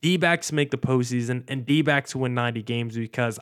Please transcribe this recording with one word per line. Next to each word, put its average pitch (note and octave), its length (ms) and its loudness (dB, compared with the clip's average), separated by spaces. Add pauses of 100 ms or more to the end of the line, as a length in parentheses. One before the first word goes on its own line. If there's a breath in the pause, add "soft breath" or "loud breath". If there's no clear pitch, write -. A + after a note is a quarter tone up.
D-backs E3+ 500 2
make D3 180 2
the C3+ 80 -2
postseason B2 680 0
and C3+ 180 -6
D-backs C#3+ 500 2
win B2+ 200 0
ninety A#2+ 260 0
games, A#2 340 -4
because A#2 460 -2